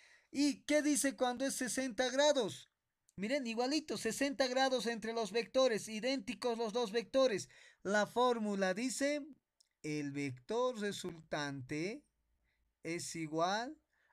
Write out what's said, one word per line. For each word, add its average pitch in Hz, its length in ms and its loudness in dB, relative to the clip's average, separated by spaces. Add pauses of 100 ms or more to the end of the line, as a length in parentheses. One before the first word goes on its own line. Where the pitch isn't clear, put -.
(300)
¿Y - 320 2
qué 302 200 4
dice 277 340 2
cuando 247 280 0
es 269 100 0
sesenta 254 560 -2
grados? 262 600 2 (460)
Miren, 247 300 -2
igualito, 247 500 -2
sesenta 262 520 0
grados 254 380 2
entre 226 260 -4
los 226 180 -2
vectores, 233 560 2
idénticos 233 720 -2
los 226 140 -2
dos 233 180 -2
vectores. 233 580 2 (360)
La 202 240 2
fórmula 208 640 2
dice, 277 500 -2 (580)
el 151 280 -4
vector 208 720 -2
resultante 165 1200 -6 (800)
es 165 320 -6
igual 170 640 -2 (340)